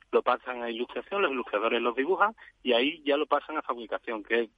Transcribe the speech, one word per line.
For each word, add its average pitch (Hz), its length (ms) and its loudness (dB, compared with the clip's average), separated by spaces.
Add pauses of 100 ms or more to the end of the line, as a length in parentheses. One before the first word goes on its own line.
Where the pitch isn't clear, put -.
(100)
lo 113 120 6
pasan 123 420 -2
a 117 60 -4
ilustración, 120 520 -4
los 170 80 2
ilustradores 117 500 0
los 120 140 0
dibujan, 170 400 2 (260)
y 123 120 0
ahí 143 340 2
ya 143 100 2
lo 151 100 0
pasan 156 300 -2
a 147 60 -4
fabricación, 113 600 -6
que 113 340 0